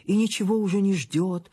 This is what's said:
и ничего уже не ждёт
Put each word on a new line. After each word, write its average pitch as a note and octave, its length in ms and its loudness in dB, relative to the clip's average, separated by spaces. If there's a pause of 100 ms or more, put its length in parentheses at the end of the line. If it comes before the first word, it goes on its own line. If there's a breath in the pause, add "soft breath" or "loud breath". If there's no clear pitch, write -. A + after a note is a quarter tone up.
и G3+ 140 0
ничего A3 400 0
уже G3+ 240 0
не G3 140 2
ждёт E3+ 580 -4